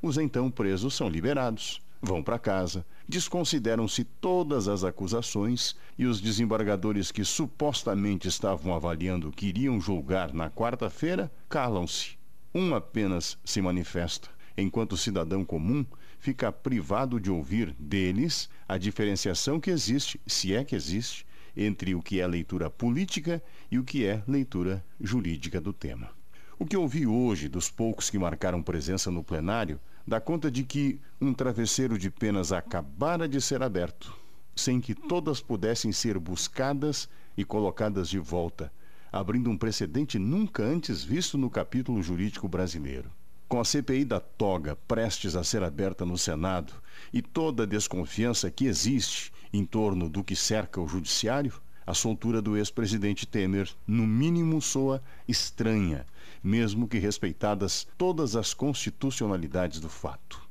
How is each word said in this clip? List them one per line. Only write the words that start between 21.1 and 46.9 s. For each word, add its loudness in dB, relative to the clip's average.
entre 2
o 0
que 0
é 2
leitura 0
política 0
e 2
o 0
que 0
é 0
leitura 0
jurídica 0
do -4
tema. -6
O -2
que 0
eu 4
ouvi 2
hoje 4
dos -2
poucos 0
que 0
marcaram 2
presença -2
no -2
plenário -2
dá 2
conta 0
de -2
que 0
um 2
travesseiro 2
de 0
penas 0
acabara 0
de 0
ser 0
aberto, -2
sem 2
que -2
todas 0
pudessem 0
ser 0
buscadas 0
e 2
colocadas 2
de 0
volta, -2
abrindo 2
um 0
precedente 0
nunca 2
antes 0
visto 0
no 2
capítulo 0
jurídico 0
brasileiro. -2
Com 2
a 2
C 2
P 2
I 4
da 2
toga 0
prestes 0
a 0
ser 0
aberta -2
no 0
Senado 0